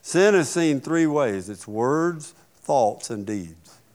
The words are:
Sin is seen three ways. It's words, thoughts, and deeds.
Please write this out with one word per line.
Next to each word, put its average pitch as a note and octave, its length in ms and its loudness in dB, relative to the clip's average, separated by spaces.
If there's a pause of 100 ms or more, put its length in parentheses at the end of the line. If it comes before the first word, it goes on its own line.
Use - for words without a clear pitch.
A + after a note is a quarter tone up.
Sin G3 340 4
is E3+ 120 4
seen D#3 320 0
three D#3+ 280 0
ways. A2 420 -2
It's G2+ 180 -14
words, D3+ 640 -2 (220)
thoughts, A#2+ 540 -2
and G#2 160 -8
deeds. E2+ 540 -10 (160)